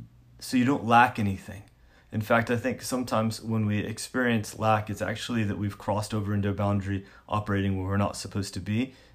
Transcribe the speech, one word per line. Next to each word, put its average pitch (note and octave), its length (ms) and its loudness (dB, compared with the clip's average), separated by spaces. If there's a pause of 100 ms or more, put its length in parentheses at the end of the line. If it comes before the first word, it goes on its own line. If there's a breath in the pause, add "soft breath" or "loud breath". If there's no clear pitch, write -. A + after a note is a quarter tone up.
(380)
so - 180 -2
you B2 80 6
don't C3+ 220 2
lack A#2+ 320 8
anything. G2 460 -4 (460 soft breath)
In A2 120 -2
fact, A#2 280 4
I A#2+ 60 2
think A#2+ 240 -2
sometimes A#2 640 -2
when A2 240 0
we G#2 140 0
experience A#2 800 -2
lack, G#2+ 300 2
it's G2+ 140 -4
actually A2 420 -2
that G2+ 140 -2
we've G2+ 180 -4
crossed G#2 380 -4
over G#2 180 -2
into G#2 160 0
a G2+ 60 0
boundary G2+ 500 0 (240 loud breath)
operating G2 480 0
where F#2 120 -4
we're G2 80 0
not G2+ 200 0
supposed - 380 -6
to G2 60 -6
be. G#2+ 340 -2 (200 loud breath)